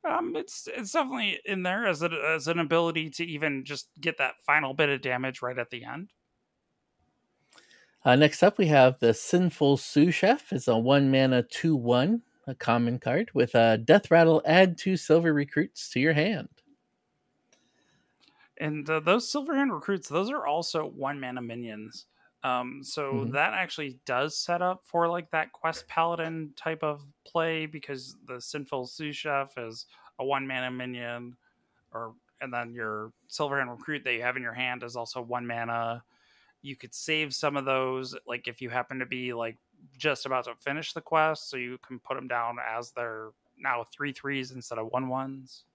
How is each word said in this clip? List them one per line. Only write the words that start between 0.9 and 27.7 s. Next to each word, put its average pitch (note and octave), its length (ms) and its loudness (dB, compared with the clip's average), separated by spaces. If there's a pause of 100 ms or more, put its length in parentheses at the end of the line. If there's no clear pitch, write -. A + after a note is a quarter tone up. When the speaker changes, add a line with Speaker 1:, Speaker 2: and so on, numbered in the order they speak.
Speaker 1:
definitely B3+ 540 -2
in F#3+ 180 -2
there G3+ 220 0
as D#3+ 160 0
a, E3+ 80 0
as D#3+ 380 -2
an E3+ 120 0
ability E3 500 2
to E3+ 160 -6
even D3 380 -4
just C#3 260 -10 (100)
get D#3+ 180 -2
that B2+ 180 -2 (100)
final C#3+ 280 2
bit D3 160 4
of C#3 120 0
damage C3 400 -2
right B2 160 -4
at A#2+ 120 -6
the A#2 140 -12
end. C#3+ 280 -12 (1900)
Speaker 2:
Uh, B2+ 120 10
next D3 260 6
up, G3+ 160 6
we F#3+ 80 4
have C3+ 320 8
the A#2 160 6
Sinful D#3 640 4
Sous D#3+ 360 4
Chef. A#3+ 380 2
It's C3 160 0
a A#2 100 6
one C3+ 320 6
mana, C3 320 6
two D#3+ 340 0
one, B2+ 460 4 (240)
a C3 80 -6
common A#2+ 440 2
card D#3+ 360 -2
with B2 200 -2
a A2+ 240 8
Death D#3 320 6
Rattle, E3 340 8
add F3 340 6
two F#3+ 180 0
silver E3 360 4
recruits - 580 -2
to B2 100 -2
your D3+ 140 4
hand. D#3 340 0 (2000)
Speaker 1:
And, D3+ 300 -4
uh, D#3+ 120 0
those F#3+ 300 2
Silverhand C#4 420 0
recruits, F#3 360 -4
those F#3+ 220 0
are D4 160 -4
also D#3+ 400 -2
one C#3 340 -6
mana B2+ 200 -8
minions. A#2 680 -12 (360)
Um, B2+ 400 -4
so C3+ 420 -4
Speaker 2:
Mm-hmm. A#2 80 -4
Speaker 1:
that C#3 220 0
actually D3+ 500 -6
does C#3 340 -2
set F3 240 -2
up F#3 240 -2
for, E3+ 220 2
like, F3 220 -4
that D#3 220 -2
Quest - 360 -6
Paladin E3 680 -2
type D#3+ 260 -6
of D3 240 -4 (200)
play, D#3+ 400 -2
because C#3+ 500 -12 (100)